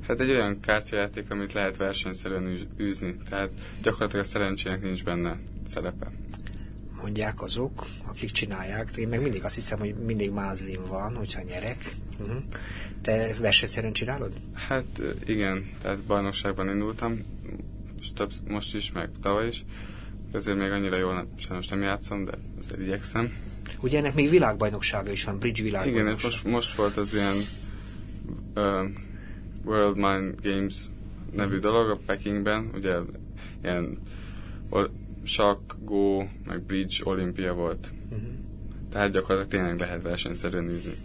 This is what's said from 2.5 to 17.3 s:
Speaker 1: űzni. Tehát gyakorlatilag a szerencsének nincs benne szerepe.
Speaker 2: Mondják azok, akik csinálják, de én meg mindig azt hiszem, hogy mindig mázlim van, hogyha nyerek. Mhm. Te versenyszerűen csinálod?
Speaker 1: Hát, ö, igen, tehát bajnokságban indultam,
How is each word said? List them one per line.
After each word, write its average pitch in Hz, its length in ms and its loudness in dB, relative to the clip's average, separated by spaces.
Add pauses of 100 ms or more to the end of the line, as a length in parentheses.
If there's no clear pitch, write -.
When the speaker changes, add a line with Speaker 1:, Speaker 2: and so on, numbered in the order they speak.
Speaker 1:
űzni. 98 360 0 (140)
Tehát 98 200 0 (320)
gyakorlatilag 101 420 2
a - 40 -4
szerencsének 98 540 0
nincs 92 220 -2
benne 87 320 0 (300)
szerepe. - 400 -4 (960)
Speaker 2:
Mondják 104 400 -2
azok, 123 440 -2 (200)
akik - 240 -4
csinálják, 98 600 -2
de 117 100 -4
én 113 80 2
meg 120 140 2
mindig 107 220 0
azt 104 100 0
hiszem, 110 240 0
hogy 104 160 -2
mindig 107 360 0
mázlim 95 580 -2
van, 98 280 -2
hogyha 98 260 -4
nyerek. - 520 -6 (240)
Mhm. 104 180 -4 (680)
Te 110 280 2 (100)
versenyszerűen 110 520 4
csinálod? 123 400 -2 (220)
Speaker 1:
Hát, 131 300 0 (140)
ö, - 120 0 (160)
igen, 98 440 2 (120)
tehát 98 160 0
bajnokságban 98 680 2
indultam, 107 560 0 (760)